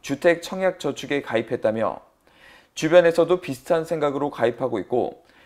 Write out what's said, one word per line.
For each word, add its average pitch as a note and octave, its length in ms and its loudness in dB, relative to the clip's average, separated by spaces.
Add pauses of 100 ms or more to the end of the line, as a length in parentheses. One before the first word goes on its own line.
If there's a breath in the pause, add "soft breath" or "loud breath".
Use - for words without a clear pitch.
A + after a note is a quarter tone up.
주택 E3 400 0
청약 F#3 380 -4
저축에 C#3+ 420 -4
가입했다며 A2+ 800 -2 (760 soft breath)
주변에서도 E3+ 680 4
비슷한 D#3+ 420 -2
생각으로 D3 460 -2
가입하고 A#2+ 500 -2
있고 - 460 -4 (200 soft breath)